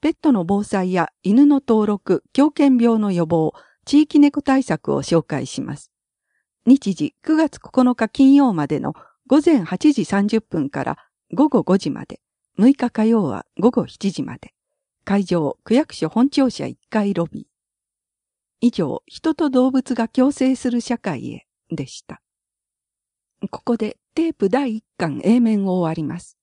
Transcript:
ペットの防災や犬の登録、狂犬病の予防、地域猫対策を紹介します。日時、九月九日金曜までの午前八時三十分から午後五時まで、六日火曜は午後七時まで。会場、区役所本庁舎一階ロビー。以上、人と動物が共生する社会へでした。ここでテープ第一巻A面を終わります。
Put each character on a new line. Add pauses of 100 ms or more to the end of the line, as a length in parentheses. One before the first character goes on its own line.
ペ
ッ
ト
の
防
災
や (100)
犬
の
登
録、 (100)
狂
犬
病
の
予
防、 (320)
地
域
猫
対
策
を
紹
介
し
ま
す。 (720)
日
時、
九
月
九 (100)
日
金
曜
ま
で
の (320)
午
前
八
時
三
十
分
か
ら (340)
午
後
五
時
ま
で、 (360)
六
日
火
曜
は (140)
午
後
七
時
ま
で。 (480)
会
場、
区
役
所
本
庁
舎
一 (100)
階
ロ
ビ
ー。 (1160)
以
上、
人
と
動
物
が
共
生
す
る
社
会
へ (240)
で
し
た。 (1300)
こ
こ
で (180)
テ
ー
プ
第
一 (140)
巻
A
面
を
終
わ
り
ま
す。